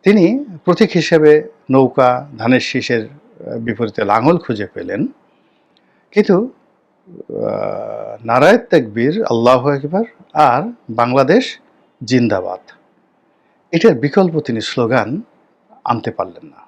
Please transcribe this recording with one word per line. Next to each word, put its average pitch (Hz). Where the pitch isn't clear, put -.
তিনি 208
প্রতীক 180
হিসেবে 151
নৌকা, 131
ধানের 123
শীষের, 120
আহ, -
বিপরীতে 113
লাঙল 113
খুঁজে 104
পেলেন, 92
কিন্তু, 208
আহ, 104
নারায়ে 135
তাকবীর, 143
আল্লাহু 120
আকবার 147
আর 151
বাংলাদেশ 127
জিন্দাবাদ, 104
এটার 170
বিকল্প 156
তিনি 117
স্লোগান 120
আনতে 113
পারলেন 90
না। -